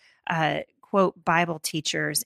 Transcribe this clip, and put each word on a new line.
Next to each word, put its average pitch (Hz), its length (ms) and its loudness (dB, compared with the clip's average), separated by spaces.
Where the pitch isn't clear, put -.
uh, 156 320 0
quote, 185 460 0
Bible 165 340 2
teachers 151 680 -4